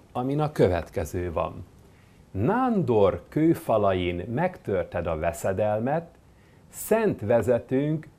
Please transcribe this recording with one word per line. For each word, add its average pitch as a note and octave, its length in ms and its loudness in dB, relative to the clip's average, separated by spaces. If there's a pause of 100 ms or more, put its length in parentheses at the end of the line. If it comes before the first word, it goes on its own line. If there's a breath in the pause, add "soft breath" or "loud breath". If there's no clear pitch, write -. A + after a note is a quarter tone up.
(120)
amin C3+ 280 -4
a D3+ 120 -2
következő F2+ 800 0
van. E2 340 -6 (680 soft breath)
"Nándor B2+ 1000 2
kőfalain G#2 840 2
megtörted G2+ 920 -4
a E2 100 -2
veszedelmet, G#2+ 960 -2 (540 soft breath)
szent G#3+ 520 0
vezetőnk, B2 880 0 (120)